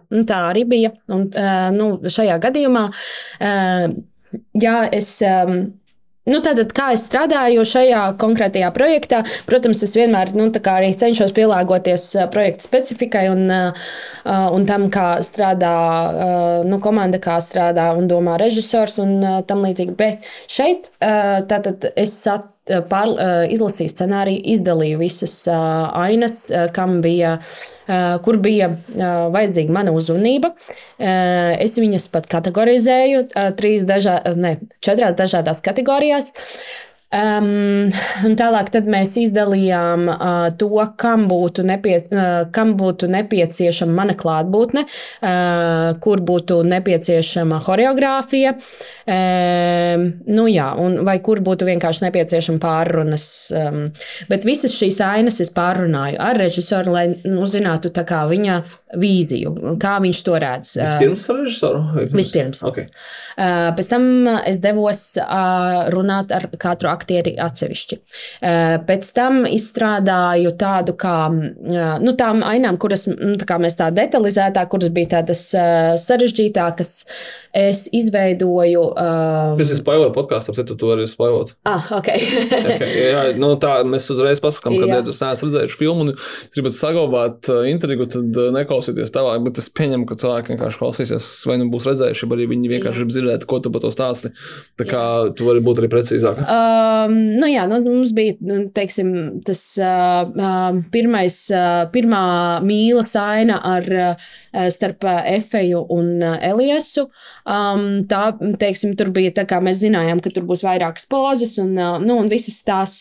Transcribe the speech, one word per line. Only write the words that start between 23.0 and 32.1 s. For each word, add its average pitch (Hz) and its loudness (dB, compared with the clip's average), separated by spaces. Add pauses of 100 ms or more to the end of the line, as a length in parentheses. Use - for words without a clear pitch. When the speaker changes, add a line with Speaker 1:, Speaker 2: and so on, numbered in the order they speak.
Speaker 1:
ā, 185 0 (140)
izlasīju 202 -2
scenāriju, 196 -2
izdalīju 165 0
visas, 175 -2
ā, 170 0 (380)
ainas, 226 0
ā, 170 0
kam 185 0
bija, 165 0 (460)
ā, 180 0
kur 220 2
bija, 196 2 (160)
ā, 185 -2 (160)
vajadzīga 175 0
mana 185 2
uzmanība. 214 0 (460)
Ā, 185 0 (400)
es - 0
viņas 208 2